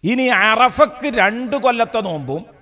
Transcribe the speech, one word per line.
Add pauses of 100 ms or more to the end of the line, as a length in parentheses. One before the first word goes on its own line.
ഇനി
അറഫക്ക്
രണ്ട്
കൊല്ലത്തെ
നോമ്പും (160)